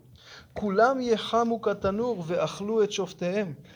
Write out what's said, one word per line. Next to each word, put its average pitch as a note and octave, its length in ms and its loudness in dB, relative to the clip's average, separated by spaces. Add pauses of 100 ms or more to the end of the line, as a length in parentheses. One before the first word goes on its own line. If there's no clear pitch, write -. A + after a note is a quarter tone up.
(520)
"כולם A3 480 2
יחמו A#3 600 0
כתנור G3+ 680 -2
ואכלו G3 560 0
את G3+ 100 2
שופטיהם, F3+ 600 -4 (240)